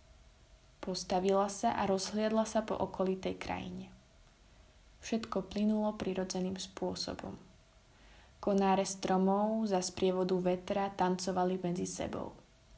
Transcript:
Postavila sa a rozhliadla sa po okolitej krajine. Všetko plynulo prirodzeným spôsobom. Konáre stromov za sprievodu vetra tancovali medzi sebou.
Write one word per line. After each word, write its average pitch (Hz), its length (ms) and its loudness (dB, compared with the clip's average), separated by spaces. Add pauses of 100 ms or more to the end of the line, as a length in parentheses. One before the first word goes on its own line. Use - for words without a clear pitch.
(800)
Postavila 196 720 2
sa - 240 4
a 214 80 0
rozhliadla 214 640 0
sa 220 160 0
po 220 80 -4
okolitej 190 640 -2
krajine. 185 560 -8 (1120)
Všetko 220 480 -2
plynulo 214 480 2
prirodzeným 185 560 -2
spôsobom. - 800 -6 (1040)
Konáre 196 480 4
stromov 208 800 2
za 185 160 2
sprievodu 185 560 2
vetra 185 480 0
tancovali 185 720 0
medzi 175 240 -2
sebou. - 480 -4 (460)